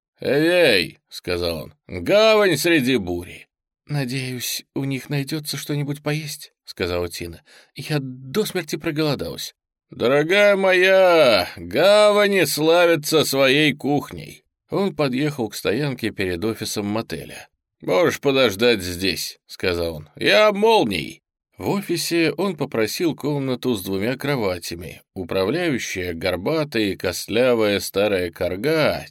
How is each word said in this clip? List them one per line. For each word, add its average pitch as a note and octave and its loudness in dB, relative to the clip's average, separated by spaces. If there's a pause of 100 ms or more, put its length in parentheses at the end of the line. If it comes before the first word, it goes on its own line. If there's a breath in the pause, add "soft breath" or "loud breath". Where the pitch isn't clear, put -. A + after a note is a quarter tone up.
(200)
"Эй, C#3+ 0
эй", — D3+ 2 (100)
сказал F2 -6
он, — - -20 (140)
"гавань G3+ 4
среди C#3+ 2
бури". F2 -8 (380)
"Надеюсь, B2+ -6 (100)
у C#3 -4
них C3+ -6
найдется C#3+ -6
что-нибудь D3 -6
поесть", — - -8 (120)
сказала F2 -4
Тина. E2+ -12 (320 loud breath)
"Я D3 -4
до C3 -6
смерти E3+ -6
проголодалась". D3 -4 (360)
"Дорогая D#3+ 4
моя, F#3 6
гавани G3+ 4
славятся D#3+ 2
своей C#3 4
кухней". - -6 (260)
Он F3+ -2
подъехал C#3 -2
к - -14
стоянке A#2 -2
перед F#2 -4
офисом G#2+ -4
мотеля. F2+ -8 (320)
"Можешь E3+ 0
подождать A#2+ 2
здесь", — F2 -4
сказал E2+ -4
он. D2+ -16
"Я G3+ 4
молнией". F3+ 0 (360)
В F#2 -6
офисе E3+ -2
он F#3 -4
попросил C3 -2
комнату C3 -2
с F#2 -6
двумя G2 -2
кроватями. F2+ -6 (120)
Управляющая, G2 -2
горбатая G#2+ -2
и F2+ -4
костлявая G#2+ 0
старая G2 0
корга, F#2+ -2